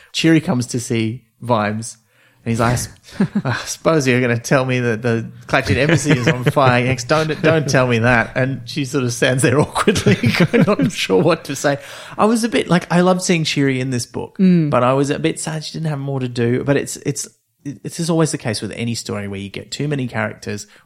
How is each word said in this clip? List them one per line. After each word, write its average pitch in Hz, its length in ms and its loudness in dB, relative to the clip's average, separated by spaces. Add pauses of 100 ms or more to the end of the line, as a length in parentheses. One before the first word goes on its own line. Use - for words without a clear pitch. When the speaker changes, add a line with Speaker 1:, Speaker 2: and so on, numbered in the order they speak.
(120)
Speaker 1:
Chiri 160 320 4
comes 123 220 -2
to 131 120 -4
see 113 460 -4 (160)
Vimes, 110 560 -2 (480)
and 117 80 -4
he's 113 80 0
like, 117 100 4
"I - 40 2
s-, - 140 -4 (320)
Speaker 2:
<laughs> 196 240 -2
Speaker 1:
I 123 100 -2 (120)
suppose 151 420 0
you're 123 140 4
gonna 120 160 0
tell 131 260 0
me 127 160 0
that 113 220 -2
the 117 280 -2 (180)
Clatchet 139 280 0
embassy 151 360 2
is 120 160 2
on 120 160 0
fire 123 400 4
next. 127 200 -2
Don't, 156 380 0
don't 156 260 2
tell 131 180 4
me 120 120 2
that." 117 360 2
And 131 320 -4
she 143 200 -6
sort 131 180 -2
of 120 80 -2
stands 131 300 0
there 139 180 4
<laughs> - 0 -
awkwardly, - 540 2
going, - 520 2
"Not 208 260 2
sure - 300 0
what 160 240 2
to 139 100 -6
say." 143 220 0 (380)
I - 80 2
was 220 200 2
a 233 40 0
bit, - 200 -2
like, 175 220 2
I 175 120 4
loved 180 200 4
seeing 165 220 0
Chiri 139 360 0
in 131 100 -4
this 120 160 -4
book, - 320 -12
Speaker 2:
Mm. 175 320 4
Speaker 1:
but 123 120 2
I 127 120 4
was 139 160 2
a - 80 -2
bit 160 200 -2
sad 156 260 -6
she - 100 -12
didn't 160 160 -4
have 143 80 -4
more 139 220 -4
to 127 80 -4
do. 123 360 0
But 139 140 2
it's, - 200 -6
it's, - 300 -6 (340)
it's - 360 -12
just 165 100 -4
always 165 240 2
the 147 60 -4
case 113 240 -4
with 104 100 -6
any 117 220 -4
story 101 340 -8
where 98 100 -8
you 98 120 -10
get 98 200 -12
too 139 160 -6
many 139 220 -4
characters, 107 580 -8 (200)